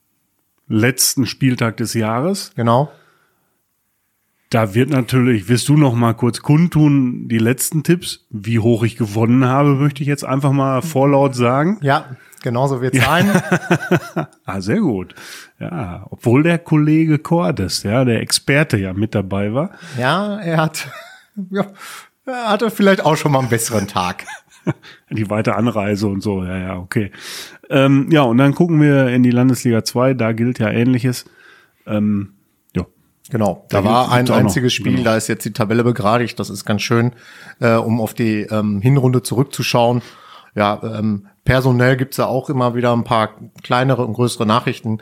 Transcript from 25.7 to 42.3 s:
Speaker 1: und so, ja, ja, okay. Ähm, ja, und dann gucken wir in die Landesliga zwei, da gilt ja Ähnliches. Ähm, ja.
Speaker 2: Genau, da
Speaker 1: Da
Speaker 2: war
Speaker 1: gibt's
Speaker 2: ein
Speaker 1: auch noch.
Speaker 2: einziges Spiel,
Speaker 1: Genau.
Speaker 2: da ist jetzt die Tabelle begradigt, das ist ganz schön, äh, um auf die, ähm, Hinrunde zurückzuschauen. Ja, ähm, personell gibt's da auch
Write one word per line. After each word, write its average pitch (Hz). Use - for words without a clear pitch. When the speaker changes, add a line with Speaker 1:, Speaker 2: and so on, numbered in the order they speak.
Speaker 1:
und 98
so, 95
ja, 92
ja, 92
okay. 95
Ähm, 135
ja, 151
und 117
dann 139
gucken 170
wir 139
in 127
die 123
Landesliga 120
zwei, 127
da 117
gilt 117
ja 110
Ähnliches. 120
Ähm, 104
ja. 90
Speaker 2:
Genau, 104
da 101
Speaker 1:
Da 98
Speaker 2:
war 117
Speaker 1:
gibt's 123
Speaker 2:
ein 123
Speaker 1:
auch 123
noch. 113
Speaker 2:
einziges 110
Spiel, -
Speaker 1:
Genau. 127
Speaker 2:
da 113
ist 110
jetzt 110
die 110
Tabelle 113
begradigt, 113
das 98
ist 98
ganz 104
schön, 123
äh, 117
um 113
auf 107
die, 110
ähm, 104
Hinrunde 127
zurückzuschauen. 120
Ja, 104
ähm, 107
personell 127
gibt's 131
da 120
auch 127